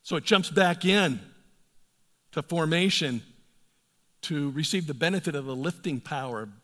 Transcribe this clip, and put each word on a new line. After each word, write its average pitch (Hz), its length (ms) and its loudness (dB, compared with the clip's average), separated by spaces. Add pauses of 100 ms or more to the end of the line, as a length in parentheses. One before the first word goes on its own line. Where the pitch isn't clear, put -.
So - 140 -4
it 147 80 -2
jumps 190 260 4
back 175 340 2
in 180 360 2 (1120)
to 156 100 -4
formation 165 800 0 (1000)
to 143 280 -2
receive 160 340 -2
the 147 80 -6
benefit 170 420 0
of 139 100 -6
the 131 100 -6
lifting 143 440 -4
power 120 500 -6 (140)